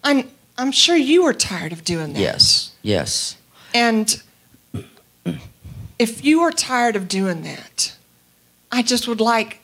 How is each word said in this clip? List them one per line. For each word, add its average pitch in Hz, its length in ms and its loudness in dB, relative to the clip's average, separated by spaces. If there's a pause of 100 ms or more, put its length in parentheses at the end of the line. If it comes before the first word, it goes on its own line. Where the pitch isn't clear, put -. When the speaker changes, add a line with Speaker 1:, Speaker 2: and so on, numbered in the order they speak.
Speaker 1:
I'm, 277 260 2 (260)
I'm 262 140 -2
sure 330 240 4
you 320 300 6
are 277 100 4
tired 165 380 -4
of 165 100 -14
doing 165 300 -4
that. 104 80 -4
Speaker 2:
Yes, - 500 2 (120)
yes. - 540 0 (380)
Speaker 1:
And 226 480 2 (1800)
if 226 260 -6
you 311 180 4
are 320 100 2
tired 240 420 0
of 190 140 -4
doing 185 340 -2
that, - 540 -10 (760)
I 247 120 0
just 240 260 0
would 226 120 -4
like 220 440 0